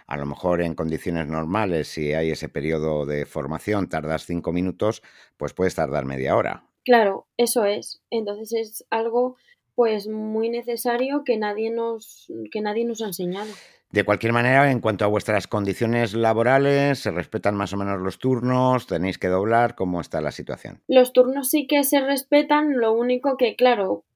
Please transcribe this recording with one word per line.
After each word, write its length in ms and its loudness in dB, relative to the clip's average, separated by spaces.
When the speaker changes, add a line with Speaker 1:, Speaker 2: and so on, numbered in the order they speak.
Speaker 1:
a 100 -8
lo 80 -6
mejor 380 0
en 140 -4
condiciones 500 -4
normales, 640 -2
si 260 -4
hay 160 0
ese 180 -6
periodo 580 -2
de 200 -4
formación, 640 -4
tardas 360 -4
cinco 280 -4
minutos, 500 -2
pues 160 -6
puedes 220 0
tardar 300 -2
media 320 0
hora. 320 -2
Speaker 2:
Claro, 420 4
eso 280 0
es. 460 -4
Entonces 420 -6
es 380 -6
algo, 440 0
pues, 320 2
muy 420 -4
necesario 760 -2
que 140 0
nadie 340 -2
nos, 580 -6
que 80 -6
nadie 240 -2
nos 180 -6
ha 40 -4
enseñado. 440 -6
Speaker 1:
De 120 2
cualquier 280 0
manera, 400 4
en 80 0
cuanto 240 0
a 40 4
vuestras 380 0
condiciones 680 0
laborales, 840 4
¿se 100 -4
respetan 440 -2
más 200 -2
o 20 -4
menos 240 -2
los 180 -4
turnos? 680 2
¿Tenéis 320 -2
que 100 -2
doblar? 460 2
¿Cómo 260 -2
está 220 -4
la 100 -2
situación? 560 -12
Speaker 2:
Los 240 6
turnos 380 2
sí 160 0
que 180 2
se 160 4
respetan, 800 2
lo 160 4
único 420 0
que, 180 0
claro, 500 2